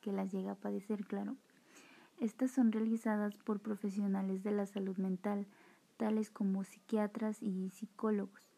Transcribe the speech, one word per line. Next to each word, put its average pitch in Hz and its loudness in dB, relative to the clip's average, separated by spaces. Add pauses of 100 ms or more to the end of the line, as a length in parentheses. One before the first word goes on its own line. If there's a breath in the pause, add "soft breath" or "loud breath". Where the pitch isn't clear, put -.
que 202 -4
las 190 -2
llega 196 -2
a - -6
padecer, 202 -4
claro. 202 -4 (840 loud breath)
Estas 254 0
son 240 6
realizadas 220 2
por 208 -2
profesionales 196 0
de 208 0
la 202 2
salud 190 -4
mental, 196 0 (520 loud breath)
tales 214 0
como 190 0
psiquiatras 214 -2
y 190 -2
psicólogos. - -4